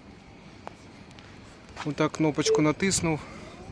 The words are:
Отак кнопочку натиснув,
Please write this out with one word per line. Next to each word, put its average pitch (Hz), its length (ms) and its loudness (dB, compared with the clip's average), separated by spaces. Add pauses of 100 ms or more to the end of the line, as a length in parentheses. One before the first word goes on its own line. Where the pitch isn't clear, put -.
(1900)
Отак 151 260 2
кнопочку 151 500 4
натиснув, 160 580 2 (520)